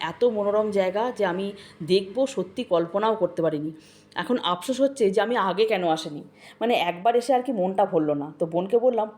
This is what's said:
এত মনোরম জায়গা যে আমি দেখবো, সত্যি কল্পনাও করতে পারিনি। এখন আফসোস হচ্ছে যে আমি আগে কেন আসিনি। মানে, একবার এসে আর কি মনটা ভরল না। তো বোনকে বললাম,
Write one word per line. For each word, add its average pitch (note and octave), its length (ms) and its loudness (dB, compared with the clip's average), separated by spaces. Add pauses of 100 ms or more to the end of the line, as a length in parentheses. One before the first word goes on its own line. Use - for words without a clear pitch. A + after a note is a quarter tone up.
এত E3 240 -2
মনোরম G#3+ 460 2
জায়গা G3 460 0
যে G#3 80 0
আমি F#3+ 280 -2 (340)
দেখবো, G3 400 2
সত্যি - 380 -6
কল্পনাও F#3+ 500 2
করতে F3+ 280 -2
পারিনি। D#3 300 -2 (420)
এখন - 240 -2
আফসোস F3+ 420 -2
হচ্ছে C4+ 300 2
যে G3 100 2
আমি A3+ 160 0
আগে G3 280 2
কেন F#3+ 240 0
আসিনি। D#3+ 360 -4 (360)
মানে, A#3 140 2
একবার F3+ 420 0
এসে B3 180 2
আর B3 80 2
কি C4 100 -4
মনটা F#3+ 340 2
ভরল D#3 280 0
না। D3 240 -6
তো F3 80 0
বোনকে F3+ 320 0
বললাম, A3+ 400 2